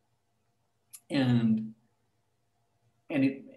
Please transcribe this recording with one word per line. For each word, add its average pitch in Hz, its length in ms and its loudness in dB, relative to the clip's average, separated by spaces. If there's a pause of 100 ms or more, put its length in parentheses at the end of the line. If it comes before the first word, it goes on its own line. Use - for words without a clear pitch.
(1120)
and, 117 600 2 (1400)
and, 139 120 0
it, - 200 -2 (140)